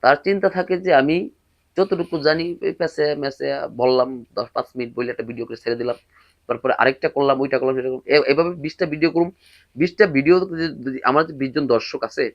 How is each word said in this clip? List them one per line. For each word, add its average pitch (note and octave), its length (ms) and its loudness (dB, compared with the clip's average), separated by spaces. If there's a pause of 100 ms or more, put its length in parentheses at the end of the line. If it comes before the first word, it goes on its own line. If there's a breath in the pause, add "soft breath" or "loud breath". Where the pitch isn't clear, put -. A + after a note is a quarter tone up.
তার C#3 220 6
চিন্তা G3 320 0
থাকে F#3 200 -2 (100)
যে F3+ 60 4 (100)
আমি D#3 160 2 (580)
যতটুকু F3+ 380 -2 (120)
জানি, D#3+ 200 2 (220)
এই E3 100 -4
প্যাঁচে D#3 260 -2 (180)
ম্যাচে C#3 240 -6 (340)
বললাম, B2+ 280 4 (280)
দশ A#2 180 -4
পাঁচ B2 120 -2 (100)
মিনিট B2 200 -6
বলে B2 180 -4
একটা A#2 160 -8
ভিডিও A#2 180 -8
করে A#2 140 -12
ছেড়ে A#2+ 180 -2
দিলাম, A#2+ 160 -4 (520 soft breath)
তারপরে A#2+ 320 -2
আরেকটা C3+ 360 2
করলাম, C#3 260 2
ওইটা C3+ 180 -2
করলাম, C3 180 0
সেটা B2+ 140 -4
করলাম। B2+ 220 -10
এ-, C#3+ 180 4
এভাবে E3 200 2 (120)
বিশটা D#3 280 -4
ভিডিও D#3 220 0
করুন। E3+ 160 2 (460 soft breath)
বিশটা F3 280 4 (120)
ভিডিও D3+ 200 6 (480)
যদি C3 140 -6 (120)
আমার D3 120 4 (180)
বিশ C3+ 160 -2
জন D3+ 80 0 (100)
দর্শক - 340 -2
আছে - 160 -4 (100)